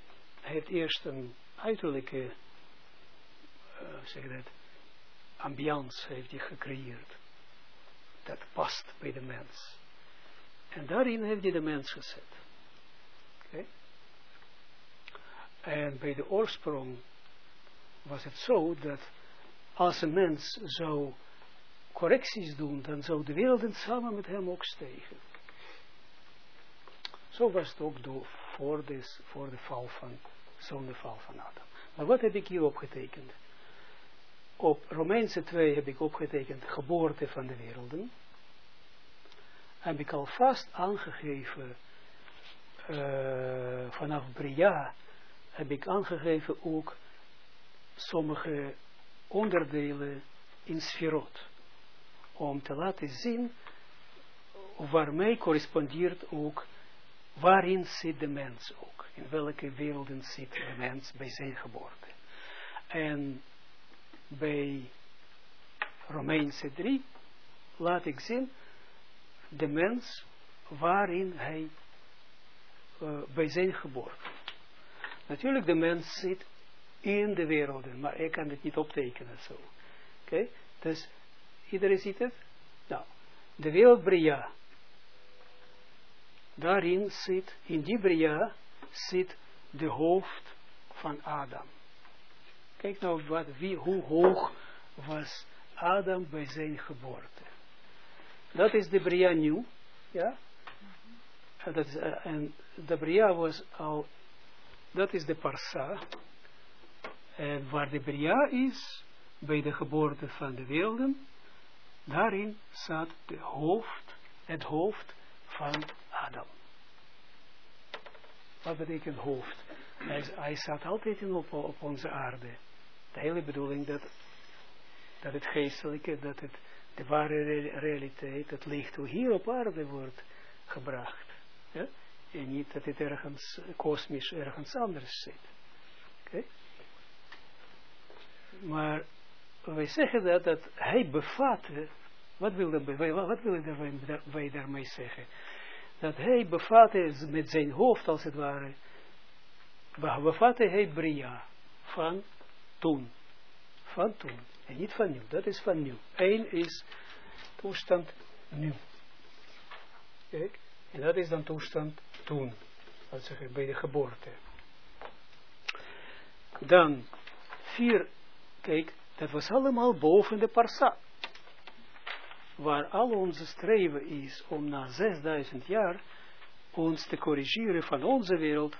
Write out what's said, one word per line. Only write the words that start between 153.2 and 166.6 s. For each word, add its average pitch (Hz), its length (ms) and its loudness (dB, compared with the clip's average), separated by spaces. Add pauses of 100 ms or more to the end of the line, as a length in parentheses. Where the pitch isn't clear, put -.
Van 196 340 0
toen. 123 220 -8 (280)
En 127 100 -10
niet 190 160 -4
van 196 200 4
nu. 127 160 -4
Dat - 180 0
is 202 140 0
van 165 220 4
nu. 131 120 -2 (220)
Eén 202 340 6
is 170 340 0 (720)
toestand 180 560 2 (360)
nu. 151 240 -2 (1600)
Kijk. 175 280 -4 (320)
En - 100 -6
dat 160 160 6
is 175 120 4
dan 156 140 2
toestand 156 580 -2 (240)
toen. 131 300 -2 (560)
Laat 131 120 -6
zeggen, 131 300 -8
bij 139 140 0
de 135 80 -2
geboorte. 139 560 0 (2250)